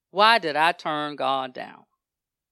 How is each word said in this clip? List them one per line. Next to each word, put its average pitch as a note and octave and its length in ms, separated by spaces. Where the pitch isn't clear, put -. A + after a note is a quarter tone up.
"Why G#3+ 260
did D#3+ 180
I D#3+ 180
turn D3+ 420
God C3 380
down? - 320